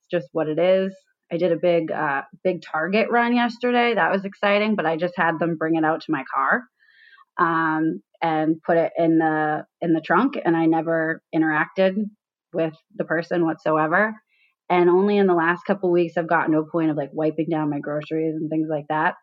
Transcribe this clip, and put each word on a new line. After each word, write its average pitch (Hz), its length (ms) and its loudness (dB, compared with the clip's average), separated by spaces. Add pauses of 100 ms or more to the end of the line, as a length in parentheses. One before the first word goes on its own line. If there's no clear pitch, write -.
(100)
just 175 220 -4
what 160 160 -2
it 156 100 -2
is. 190 360 2 (360)
I 175 60 -4
did 170 160 0
a 165 40 2
big, 165 360 0
uh, 143 300 -2 (200)
big 180 200 -2
Target 180 480 -2
run 240 260 2
yesterday. 240 580 0
That 165 160 2
was 196 140 -2
exciting, 208 520 0
but 160 100 -2
I 165 100 0
just 175 180 -4
had 165 240 0
them 170 200 -2
bring 160 160 -2
it 160 100 0
out 156 160 0
to - 100 -12
my 139 140 -4 (100)
car, 151 300 0 (720)
um, 165 640 0 (220)
and 160 400 0
put 170 160 2
it 165 180 0
in 165 220 4
the, 156 480 0 (160)
in 170 100 0
the 160 80 2
trunk, 180 420 0
and 165 140 2
I 165 80 2
never 160 580 0 (120)
interacted 165 600 0 (580)
with 165 180 -2 (240)
the 170 80 -6
person 170 400 -2
whatsoever. 160 680 0 (560)
And 180 200 4
only 202 280 4
in 196 80 4
the 180 80 2
last 170 300 0
couple 185 260 -2
weeks, 175 260 0
I've 170 120 -2
gotten 160 240 2
to 156 80 4
a 156 100 -6
point 160 200 0
of, 147 60 -2
like, 143 160 -4
wiping 156 380 -2
down 156 200 -2
my 147 80 -4
groceries 151 560 -4
and 156 160 -6
things 156 200 -2
like 147 180 -4
that. 156 340 -2